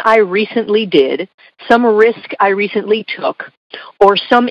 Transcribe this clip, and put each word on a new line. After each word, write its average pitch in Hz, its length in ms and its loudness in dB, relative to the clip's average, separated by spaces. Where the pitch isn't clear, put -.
I 226 140 4
recently 208 680 -2
did, 139 420 0
some 240 160 4
risk 226 540 0
I 196 100 2
recently 202 560 -2
took, - 280 -6
or 202 160 6
some 240 340 0